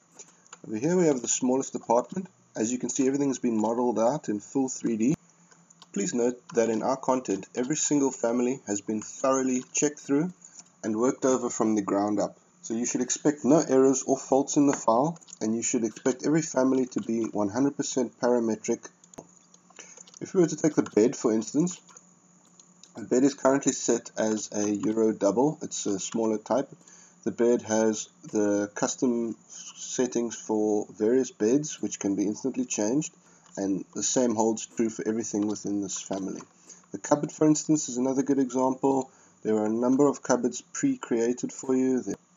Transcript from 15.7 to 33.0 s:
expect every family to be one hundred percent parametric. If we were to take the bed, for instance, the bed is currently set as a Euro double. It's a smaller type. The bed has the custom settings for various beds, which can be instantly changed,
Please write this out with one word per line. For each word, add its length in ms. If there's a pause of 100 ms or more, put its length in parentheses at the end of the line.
expect 400
every 160
family 460
to 140
be 220
one 240
hundred 300
percent 420
parametric. 720 (1300)
If 140
we 80
were 60
to 100
take 180
the 80
bed, 320
for 160
instance, 480 (1160)
the 60
bed 200
is 100
currently 380
set 460
as 340
a 180
Euro 440
double. 480
It's 240
a 120
smaller 420
type. 300 (540)
The 80
bed 300
has 480 (240)
the 420
custom 600 (100)
settings 880
for 560
various 400
beds, 500
which 180
can 180
be 100
instantly 380
changed, 480 (440)